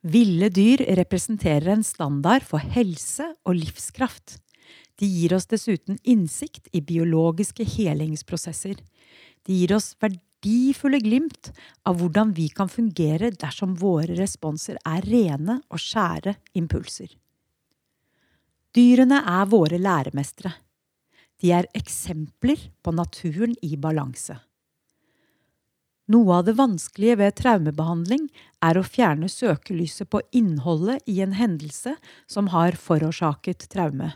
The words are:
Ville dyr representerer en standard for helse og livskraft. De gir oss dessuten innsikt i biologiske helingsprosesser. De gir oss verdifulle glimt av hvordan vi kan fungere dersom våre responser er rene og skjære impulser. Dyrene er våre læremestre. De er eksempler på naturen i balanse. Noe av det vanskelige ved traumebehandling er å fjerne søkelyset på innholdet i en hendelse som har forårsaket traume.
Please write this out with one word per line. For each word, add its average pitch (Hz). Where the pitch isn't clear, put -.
Ville 185
dyr 202
representerer 180
en 214
standard 156
for -
helse 170
og 185
livskraft. -
De 202
gir 175
oss 180
dessuten 202
innsikt 233
i 175
biologiske 165
helingsprosesser. 160
De 185
gir 180
oss -
verdifulle 240
glimt 262
av 175
hvordan 202
vi 160
kan 196
fungere 180
dersom 185
våre 170
responser 160
er 170
rene 202
og -
skjære 190
impulser. -
Dyrene 247
er 190
våre 170
læremestre. 156
De 175
er 175
eksempler -
på -
naturen 175
i 156
balanse. 139
Noe 190
av 175
det 220
vanskelige 233
ved 202
traumebehandling 170
er 165
å 185
fjerne 175
søkelyset 170
på 208
innholdet 175
i 196
en 190
hendelse 196
som 202
har 170
forårsaket 156
traume. 151